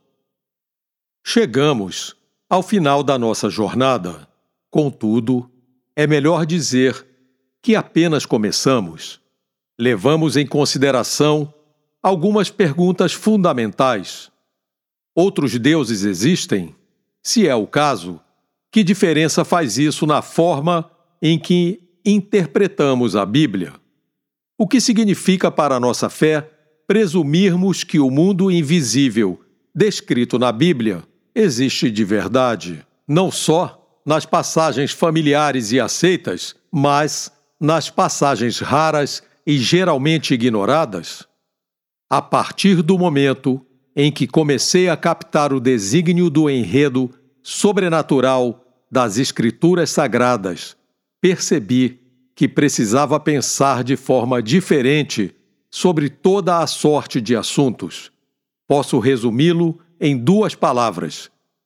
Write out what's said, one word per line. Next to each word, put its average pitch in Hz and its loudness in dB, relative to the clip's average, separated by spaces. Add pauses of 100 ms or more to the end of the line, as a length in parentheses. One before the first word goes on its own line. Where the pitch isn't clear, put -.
(1300)
Chegamos 131 -2 (360)
ao 185 2
final 147 2
da 139 0
nossa 113 -2
jornada. 95 -2 (420)
Contudo, 120 -2 (460)
é 151 0
melhor 151 2
dizer 127 -2 (540)
que 220 2
apenas 165 0
começamos. 104 -2 (580)
Levamos 127 0
em 147 0
consideração 143 0 (500)
algumas 196 0
perguntas 180 0
fundamentais. 131 -2 (840)
Outros 165 0
deuses 117 0
existem? 101 -2 (480)
Se 214 0
é 131 2
o 107 0
caso, 92 -2 (500)
que 220 2
diferença 160 2
faz 143 0
isso 147 0
na 147 2
forma 165 -2 (300)
em 160 2
que 175 0 (260)
interpretamos 175 0
a 101 0
Bíblia? 101 -2 (840)
O 214 0
que 240 2
significa 190 2
para 143 0
a - 0
nossa 120 0
fé 156 0 (420)
presumirmos 180 2
que - -2
o 131 2
mundo 185 2
invisível 131 0 (340)
descrito 147 0
na 120 2
Bíblia 113 0 (320)
existe 135 0
de 110 -2
verdade, 98 -2 (220)
não 165 0
só - -4
nas 151 0
passagens 151 0
familiares 147 0
e 127 2
aceitas, 117 -2 (160)
mas 143 -2 (260)
nas 151 0
passagens 139 -2
raras 147 -2 (240)
e 147 2
geralmente 156 0
ignoradas? 113 -2 (840)
A 139 0
partir 170 0
do 175 0
momento 139 0 (300)
em 147 2
que 135 -4
comecei 160 2
a 156 -2
captar 151 -2
o 135 -2
desígnio 151 2
do 151 2
enredo 127 0 (320)
sobrenatural 143 0 (260)
das 117 0
Escrituras 156 0
Sagradas, 120 -2 (460)
percebi 127 0 (340)
que 135 0
precisava 139 0
pensar 139 -2
de 127 -2
forma 123 -2
diferente 139 0 (400)
sobre 156 0
toda 185 0
a 156 0
sorte 147 -2
de 110 -2
assuntos. 110 -4 (560)
Posso 147 0
resumi-lo 139 0 (220)
em 143 0
duas 170 0
palavras: 113 -4 (340)